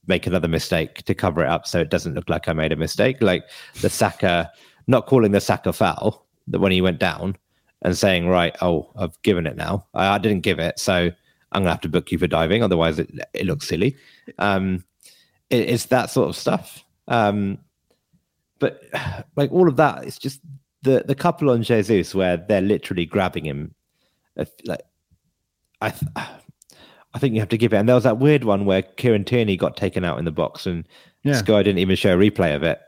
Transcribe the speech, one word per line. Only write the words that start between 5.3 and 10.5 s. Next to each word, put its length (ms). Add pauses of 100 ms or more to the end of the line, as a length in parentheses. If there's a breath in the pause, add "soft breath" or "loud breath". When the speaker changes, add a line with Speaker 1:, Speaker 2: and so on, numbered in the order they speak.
Speaker 1:
the 80
Saka 320
foul 520 (220)
that 140
when 120
he 80
went 200
down 360 (460)
and 140
saying, 320
"Right, 340
oh, 340
I've 260
given 240
it 100
now. 380
I, 200
I 40
didn't 240
give 180